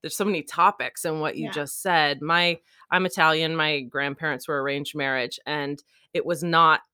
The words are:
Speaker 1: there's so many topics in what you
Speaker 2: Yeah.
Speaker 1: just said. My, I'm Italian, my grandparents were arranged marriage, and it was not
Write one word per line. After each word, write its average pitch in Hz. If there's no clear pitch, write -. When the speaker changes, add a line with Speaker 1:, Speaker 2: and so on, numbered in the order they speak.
Speaker 1:
there's 156
so 202
many 180
topics -
in 156
what 156
you -
Speaker 2:
Yeah. -
Speaker 1:
just 147
said. 147
My, 170
I'm 180
Italian, 160
my 151
grandparents 139
were 143
arranged 143
marriage, 131
and 147
it 175
was 165
not 165